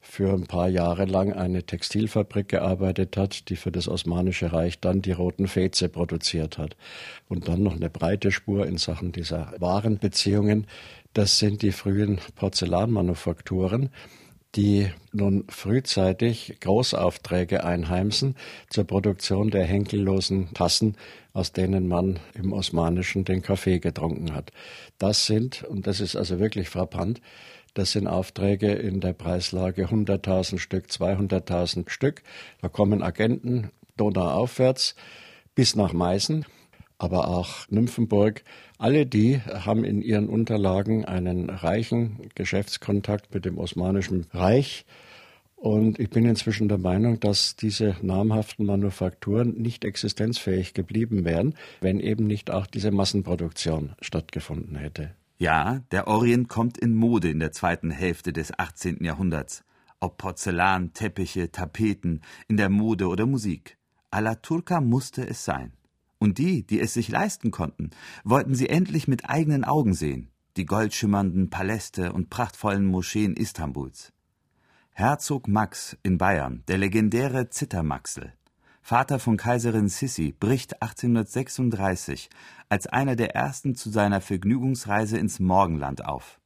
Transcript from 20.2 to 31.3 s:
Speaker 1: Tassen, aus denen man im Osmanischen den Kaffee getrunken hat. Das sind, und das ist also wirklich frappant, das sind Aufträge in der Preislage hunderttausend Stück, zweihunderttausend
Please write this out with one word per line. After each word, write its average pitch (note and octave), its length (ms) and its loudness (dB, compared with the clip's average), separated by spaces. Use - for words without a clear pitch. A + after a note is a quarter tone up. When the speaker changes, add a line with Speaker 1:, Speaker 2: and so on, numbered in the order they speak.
Speaker 1:
Tassen, G#2 420 2
aus F#2 180 -2
denen F#2 360 2
man F2+ 320 2
im G2 200 -4
Osmanischen F2+ 720 0
den F#2 160 0
Kaffee F#2+ 380 0
getrunken D#2+ 540 -4
hat. C#2+ 180 -8
Das G2+ 280 2
sind, A2+ 380 -2
und G2 220 -6
das G2 140 0
ist G2+ 160 -4
also F#2 240 -2
wirklich G#2 300 0
frappant, F#2 520 -4
das F#2+ 140 0
sind G2 160 0
Aufträge G2 640 0
in G2 300 -2
der F2+ 120 -2
Preislage F2+ 760 -2
hunderttausend F#2+ 680 0
Stück, - 320 -4
zweihunderttausend F#2 1000 -2